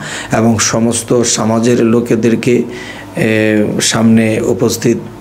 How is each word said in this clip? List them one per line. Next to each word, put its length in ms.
এবং 260
সমস্ত 640
সমাজের 580
লোকেদেরকে, 840
এ, 480
সামনে 600
উপস্থিত 580